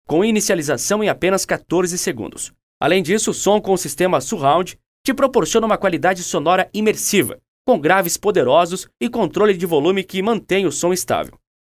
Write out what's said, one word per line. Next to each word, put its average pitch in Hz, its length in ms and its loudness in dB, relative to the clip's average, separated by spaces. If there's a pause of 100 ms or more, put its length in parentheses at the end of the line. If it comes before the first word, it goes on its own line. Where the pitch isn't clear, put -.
com 165 180 2
inicialização 196 800 0
em 196 60 0
apenas 185 360 0
quatorze 175 520 -2
segundos. 127 540 -8 (280)
Além 170 220 2
disso, 196 300 -2
o - 20 -2
som 208 280 2
com 190 100 -2
o 185 60 4
sistema 175 420 0
Surround 160 580 0 (280)
te 262 80 0
proporciona 226 520 2
uma 214 120 0
qualidade 180 440 0
sonora 175 520 0
imersiva, 208 640 0 (260)
com 240 140 4
graves 175 380 2
poderosos 175 720 2 (120)
e 240 80 -2
controle 208 460 0
de 175 100 -6
volume 190 380 0
que 190 180 -6
mantém 196 440 -2
o 156 60 0
som 175 200 -2
estável. 80 480 -4 (280)